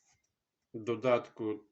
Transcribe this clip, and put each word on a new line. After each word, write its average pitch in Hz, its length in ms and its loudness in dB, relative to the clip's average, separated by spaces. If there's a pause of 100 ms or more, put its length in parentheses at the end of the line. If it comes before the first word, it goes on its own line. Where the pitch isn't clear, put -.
(760)
додатку 117 880 0 (120)